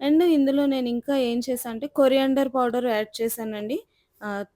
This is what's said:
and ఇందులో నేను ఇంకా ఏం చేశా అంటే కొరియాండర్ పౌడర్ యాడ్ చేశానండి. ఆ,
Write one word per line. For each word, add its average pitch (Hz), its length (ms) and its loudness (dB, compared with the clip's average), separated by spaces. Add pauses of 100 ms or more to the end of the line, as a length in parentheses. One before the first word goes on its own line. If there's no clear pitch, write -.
and 302 300 4
ఇందులో 277 360 4
నేను 262 220 0
ఇంకా 240 260 -4 (100)
ఏం 233 160 -2
చేశా 240 300 -6
అంటే 226 200 -8
కొరియాండర్ 269 600 2
పౌడర్ 247 380 0
యాడ్ 214 280 -2
చేశానండి. 220 600 -6 (420)
ఆ, 208 80 -10 (280)